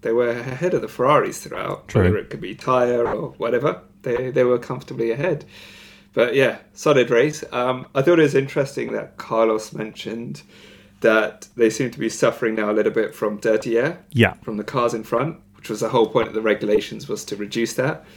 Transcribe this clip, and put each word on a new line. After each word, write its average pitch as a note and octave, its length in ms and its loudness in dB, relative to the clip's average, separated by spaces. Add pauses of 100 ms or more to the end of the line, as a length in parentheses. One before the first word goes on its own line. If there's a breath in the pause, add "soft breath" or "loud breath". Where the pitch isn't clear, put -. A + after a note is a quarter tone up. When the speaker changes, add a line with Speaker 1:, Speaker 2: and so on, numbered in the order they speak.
Speaker 1:
they A2+ 100 -2
were A#2+ 180 2
ahead C3 440 -4
of B2 80 0
the A#2 60 -8
Ferraris B2+ 520 2
throughout, - 480 -8
Speaker 2:
True. G#2 160 4
Speaker 1:
whether F#2 140 4
it - 120 -8
could - 120 -10
be F#2 120 -10
tyre B2 540 0
or G#2+ 300 -6
whatever. B2 420 0 (220)
They, B2+ 300 -4
they C3 120 2
were B2 160 4
comfortably B2 520 -6
ahead. D3 340 -2 (680 loud breath)
But A#2+ 220 2
yeah, C3 220 2 (160)
solid C3 360 4
race. C3+ 340 2 (100)
Um, B2+ 320 -2 (100)
I C3 60 4
thought E3 180 6
it D#3 40 8
was C#3 120 2
interesting C3+ 560 -2
that A2 260 -8
Carlos A2+ 560 0
mentioned A#2 680 -10 (600 soft breath)
that A2 540 2
they A#2 140 4
seem B2 220 -2
to C#3 80 -14
be A2+ 100 -4
suffering A2+ 460 0
now G#2 140 -2
a G#2+ 40 0
little G#2+ 180 2
bit A2 240 -2
from G#2 220 -4
dirty A2+ 400 0
air D#3 220 0 (120)
Speaker 2:
Yeah. A2+ 220 4 (100)
Speaker 1:
from A2 140 -8
the G#2 60 -6
cars A#2+ 300 -2
in A2 100 -6
front, C3 340 -4 (180)
which - 140 -16
was G#2+ 100 -6
the A2+ 100 -2
whole A2+ 180 4
point A2+ 200 0
of - 60 -12
the A2 80 -2
regulations, G#2+ 680 0
was G#2+ 180 -8
to G#2+ 120 -8
reduce G#2 380 -4
that. C3+ 280 -2 (140)